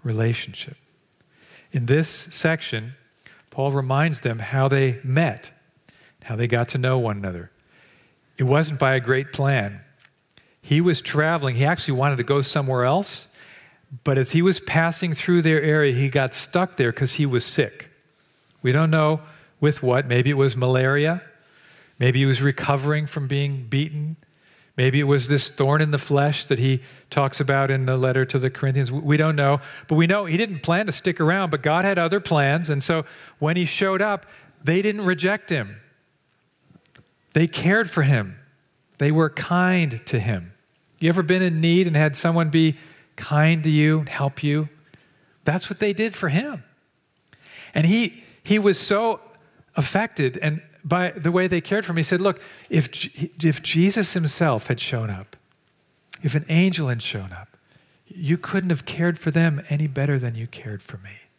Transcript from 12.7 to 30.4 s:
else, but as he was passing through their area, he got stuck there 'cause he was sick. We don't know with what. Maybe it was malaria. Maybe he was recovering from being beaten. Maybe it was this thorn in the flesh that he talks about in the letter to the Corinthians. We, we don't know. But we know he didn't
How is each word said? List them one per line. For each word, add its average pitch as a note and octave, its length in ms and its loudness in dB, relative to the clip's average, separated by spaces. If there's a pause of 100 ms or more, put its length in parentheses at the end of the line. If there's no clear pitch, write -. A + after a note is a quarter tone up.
else, D#3+ 440 -2 (760)
but C3+ 140 2
as C3 140 0
he E3 100 4
was F#3 180 2
passing E3 540 0
through F3 300 2
their D#3 180 4
area, D3+ 320 2
he C3+ 160 0
got C3 240 0
stuck - 420 -2
there A#2+ 160 2
'cause C3 220 -2
he D3 120 0
was B2 200 0
sick. - 460 -4 (680)
We B2+ 100 0
don't D#3+ 180 2
know D#3 320 2 (380)
with D3 240 0
what. B2+ 240 2
Maybe B2 240 2
it C#3 60 0
was C3 200 2
malaria. C3+ 640 0 (800)
Maybe B2+ 200 2
he C3+ 60 2
was C3 160 2
recovering C#3+ 640 0
from C#3+ 220 -8
being C#3 400 -4
beaten. D3+ 500 -4 (580)
Maybe B2+ 240 2
it D3 40 2
was C#3 260 2
this C#3+ 200 2
thorn D3 320 2
in D3+ 100 0
the C#3+ 80 0
flesh C#3+ 460 0
that C3 140 0
he C3 220 2 (280)
talks C#3 300 0
about C#3 320 2
in C3+ 140 0
the C3 100 0
letter C3 300 2
to C#3 120 -4
the C3 120 0
Corinthians. C3+ 420 -2
We, C#3 80 -4
we D3+ 180 2
don't D#3 200 2
know. C#3+ 240 2 (260)
But D#3 80 0
we E3 120 4
know G3 180 2
he D#3+ 100 -2
didn't G3+ 240 -2